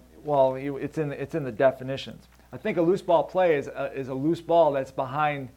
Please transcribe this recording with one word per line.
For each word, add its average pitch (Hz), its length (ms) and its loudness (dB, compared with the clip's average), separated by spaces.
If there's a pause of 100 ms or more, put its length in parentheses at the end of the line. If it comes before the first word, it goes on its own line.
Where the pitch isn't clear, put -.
(240)
well, 135 340 2
you, 139 200 -6
it's 139 200 -8
in, 147 140 -4
it's 135 240 -8
in 151 80 -4
the 127 80 -6
definitions. 131 760 -2 (260)
I - 40 -12
think 202 200 -4
a 180 40 2
loose 185 200 2
ball 160 220 4
play 180 320 2
is 139 120 -2
a, 135 260 -8
is 131 140 -8
a 135 60 -8
loose 156 260 -2
ball 160 320 4
that's 135 200 -4
behind 139 640 -2